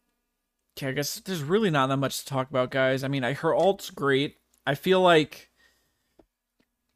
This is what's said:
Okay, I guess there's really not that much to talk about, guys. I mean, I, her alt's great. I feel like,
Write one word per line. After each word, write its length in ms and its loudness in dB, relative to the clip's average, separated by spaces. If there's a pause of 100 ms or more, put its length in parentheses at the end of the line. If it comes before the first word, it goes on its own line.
(760)
Okay, 120 -8
I 40 -6
guess 280 -6
there's 220 -8
really 280 0
not 160 2
that 100 0
much 220 -2
to 80 -14
talk 240 -4
about, 200 -2
guys. 320 0
I 60 -4
mean, 160 -2
I, 80 0
her 220 0
alt's 340 0
great. 480 0 (300)
I 80 0
feel 260 2
like, 480 4 (1500)